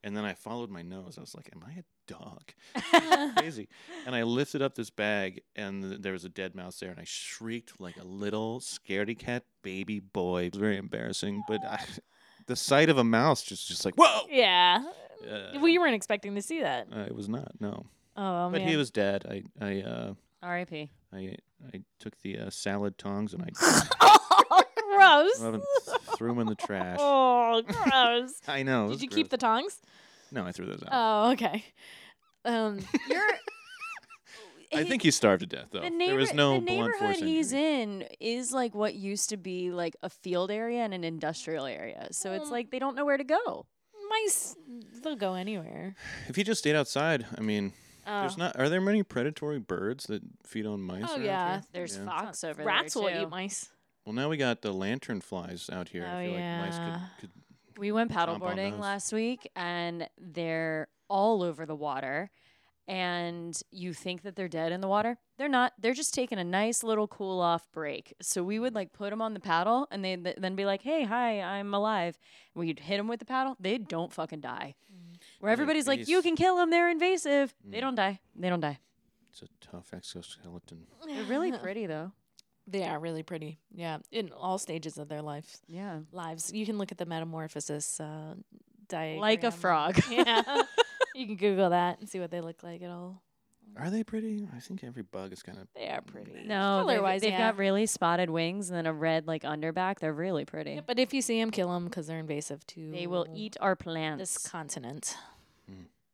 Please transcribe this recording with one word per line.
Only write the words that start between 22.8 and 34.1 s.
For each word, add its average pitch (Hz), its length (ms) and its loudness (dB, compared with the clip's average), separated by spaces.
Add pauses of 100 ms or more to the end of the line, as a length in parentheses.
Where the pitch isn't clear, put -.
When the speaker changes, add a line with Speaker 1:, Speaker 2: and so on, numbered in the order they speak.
Speaker 1:
tongs 101 340 -4
and 175 100 -8
I 170 120 -8
Speaker 3:
<laughs> - 340 4 (140)
Oh, 392 600 12 (140)
gross. 392 680 10
Speaker 1:
I - 100 0
th-, 311 100 -2 (560)
threw 240 120 0
'em 240 100 0
in 226 60 2
the 214 80 0
trash. 190 460 -2
Speaker 3:
Oh, 247 600 6
gross. 254 800 4
Speaker 1:
<laughs> - 60 -12
I 139 160 0
know, 135 200 4
it 104 40 2
Speaker 3:
Did 117 60 0
Speaker 1:
was 139 100 -6
Speaker 3:
you 254 40 -8
keep - 200 2
Speaker 1:
gross. - 20 -6
Speaker 3:
the 262 80 0
tongs? 254 420 0 (500)
Speaker 1:
No, 117 140 -4
I 90 80 -6
threw - 140 -8
those - 160 -8
out. - 100 -12
Speaker 3:
Oh, 220 400 4
okay. 226 320 -2 (800)
Um, 220 360 0 (140)
Speaker 2:
<laughs> - 140 0
You're 339 140 2 (1500)